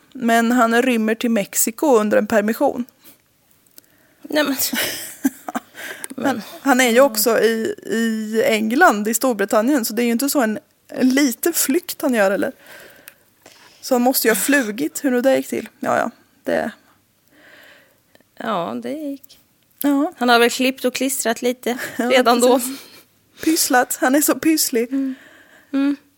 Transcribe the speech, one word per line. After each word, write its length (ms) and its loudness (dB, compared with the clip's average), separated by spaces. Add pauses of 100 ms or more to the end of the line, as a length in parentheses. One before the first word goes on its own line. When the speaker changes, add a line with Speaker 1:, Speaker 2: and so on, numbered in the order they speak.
(120)
Speaker 1:
men 400 0
han 300 4
rymmer 320 0
till 160 -4
Mexiko 560 -2 (120)
under 200 2
en 80 0
permission. 580 0 (1400)
Speaker 2:
Nej, 220 -2
men 120 -2 (560)
Speaker 1:
<laughs> 480 -6 (600)
Men 160 -2
Speaker 2:
Men 60 -10 (200)
Speaker 1:
han 180 2
är 100 4
ju 100 6
också 400 4
i, 340 0 (120)
i 580 -2
England, 640 2
i 60 -2
Storbritannien, 720 0
så 100 -8
det 80 -2
är 20 0
ju 80 0
inte 160 -2
så 120 0
en, 180 0 (300)
en 200 0
liten 440 0
flykt 500 -2
han 120 0
gör, 160 4
eller? 220 -2 (1300)
Så 140 -2
han 80 2
måste 240 0
ju 40 4
ha 60 2
flugit, 680 -2
hur 60 2
nu 100 0
det 160 2
gick 120 -4
till. 200 -6 (120)
Ja, 180 0
ja, 120 -2 (340)
det 260 -2 (1700)
Speaker 2:
Ja, 440 -4
det 100 -8
gick. 460 -12 (440)
Speaker 1:
Ja. 360 0
Speaker 2:
Han 100 -2
har 100 6
väl 120 4
klippt 340 -4
och 100 0
klistrat 480 -4
lite 360 -4 (100)
Speaker 1:
<laughs> 80 -14
Ja, 140 -2
Speaker 2:
redan 300 4
då. 180 4
Speaker 1:
precis. 220 -6 (640)
Pysslat, 560 0
han 140 2
är 60 4
så 140 2
pysslig. 580 0
Speaker 2:
Mm. 220 -2 (580)
Mm. 240 0 (220)